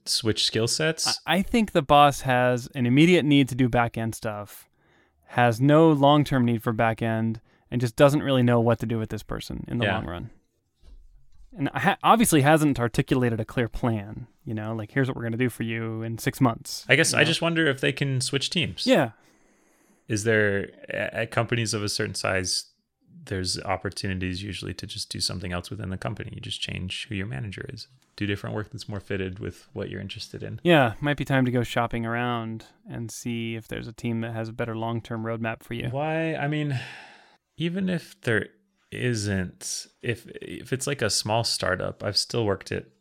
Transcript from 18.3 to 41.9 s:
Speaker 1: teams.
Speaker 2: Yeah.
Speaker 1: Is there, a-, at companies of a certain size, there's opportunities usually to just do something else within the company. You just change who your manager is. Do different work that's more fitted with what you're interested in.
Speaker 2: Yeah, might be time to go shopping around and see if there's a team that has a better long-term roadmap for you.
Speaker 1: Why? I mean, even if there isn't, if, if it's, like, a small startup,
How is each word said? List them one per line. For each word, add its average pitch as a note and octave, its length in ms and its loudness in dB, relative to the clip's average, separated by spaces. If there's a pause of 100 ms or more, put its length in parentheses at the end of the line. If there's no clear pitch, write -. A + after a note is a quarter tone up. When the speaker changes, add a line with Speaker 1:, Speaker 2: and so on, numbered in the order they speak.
Speaker 1:
teams. G#2 360 -4
Speaker 2:
Yeah. F3 240 4 (960)
Speaker 1:
Is G#2 180 -2
there, G#2 460 2 (180)
a-, - 280 -4
at A2+ 160 -4
companies A#2 420 0
of G#2 80 -2
a G#2 60 -2
certain G2+ 260 -4
size, F#2 520 -2 (600)
there's F#2 360 -4
opportunities F#2 800 -4
usually G2 320 -8
to - 120 -12
just - 240 -10
do G2 100 -8
something F2+ 320 -6
else F2+ 180 -6
within G2+ 200 -8
the F#2+ 60 -6
company. G2+ 380 -6
You G#2 60 -12
just G#2 200 -10
change - 480 -8
who A2 60 -8
your F#2+ 120 -4
manager A#2+ 460 -8
is. - 160 -14 (280)
Do G#2 100 -4
different G#2+ 280 -4
work G#2+ 160 -6
that's - 180 -14
more G2+ 120 -8
fitted F#2+ 380 -6
with G2 340 -10
what G2 180 -8
you're G2 100 -10
interested G2+ 420 -12
in. G#2+ 200 -10
Speaker 2:
Yeah, C#3+ 380 6
might D3 160 0
be C#3 80 -6
time C3+ 220 2
to B2 40 0
go A#2+ 120 0
shopping A#2 440 -4
around A#2 580 -4 (240)
and A#2 220 -8
see A2+ 460 -6
if A2 120 -12
there's A#2+ 200 -8
a A#2 40 -14
team A2+ 280 -4
that A#2 140 -6
has A2+ 140 -6
a A2 40 -12
better A#2 240 -6
long-term A2+ 480 -6
roadmap A2+ 380 -4
for - 120 -10
you. A#2 160 -4
Speaker 1:
Why? D#3+ 460 -2
I C#3 120 -4
mean, D3 300 -2 (760)
even F3 320 -4
if - 340 -6
there A2 260 2 (440)
isn't, G#2 960 -4 (160)
if, - 240 -4 (140)
if - 320 -10
it's, C3 140 -4
like, C#3+ 160 -4
a G#2+ 80 0
small A2 340 0
startup, G2 600 -2